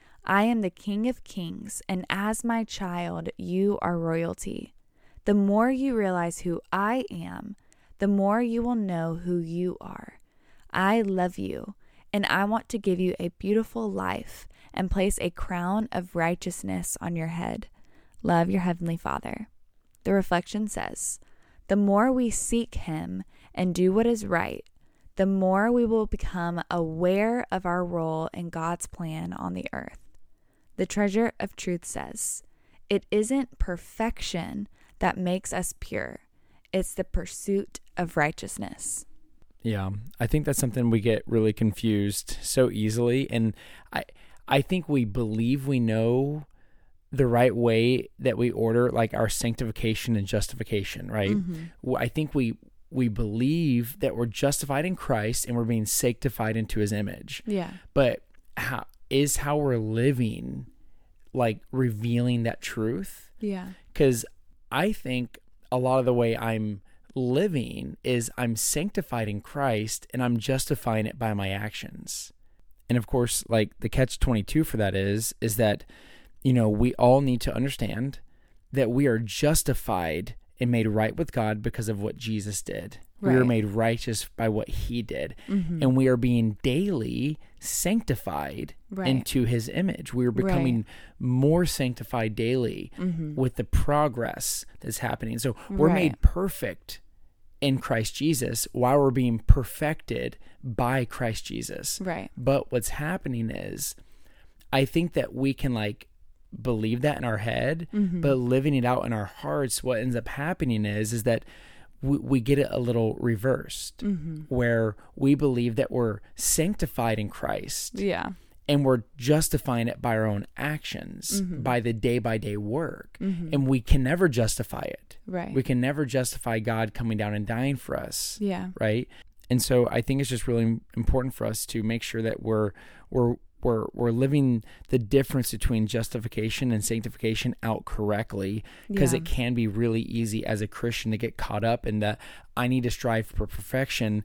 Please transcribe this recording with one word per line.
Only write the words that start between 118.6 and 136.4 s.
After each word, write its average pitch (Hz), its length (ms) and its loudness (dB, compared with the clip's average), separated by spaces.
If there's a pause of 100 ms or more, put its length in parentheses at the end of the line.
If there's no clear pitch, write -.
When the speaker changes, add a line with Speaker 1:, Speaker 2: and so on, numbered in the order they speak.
Speaker 2:
And 143 140 4
we're 127 200 4 (120)
justifying 127 720 0
it - 140 -6
by 117 160 0
our 110 80 2
own 104 200 -2 (120)
actions, - 840 -6
Speaker 1:
Mm-hmm. 175 220 -4
Speaker 2:
by 123 160 2
the 117 140 0
day-by-day 113 640 0
work. 117 640 -6
Speaker 1:
Mm-hmm. 175 320 -4
Speaker 2:
And 139 140 4
we 131 140 4
can 135 220 6
never 170 260 4
justify 113 520 0
it. - 440 -10
Speaker 1:
Right. 180 280 -6
Speaker 2:
We 135 100 2
can 127 180 0
never 143 240 0
justify 123 540 -2
God 110 340 -2
coming 113 240 -2
down 104 160 -2
and 104 140 -2
dying 131 300 0
for - 200 -6
us. - 440 -6
Speaker 1:
Yeah. 185 280 -2 (100)
Speaker 2:
Right? 110 280 0 (420)
And 123 120 6
so 123 280 6
I 120 120 2
think 135 200 2
it's 127 80 -2
just 123 180 -2
really 117 160 4
im-, 113 180 2 (140)
important 123 380 2
for - 140 -4
us 110 200 -4
to 113 160 -2
make 113 200 0
sure - 180 -4
that 110 220 -2
we're, 107 280 2 (380)
we're, 120 260 4 (280)
we're, 113 300 2
we're 120 180 2
living 131 520 4 (260)
the 127 100 4
difference 127 520 2
between 110 360 2
justification 113 840 -2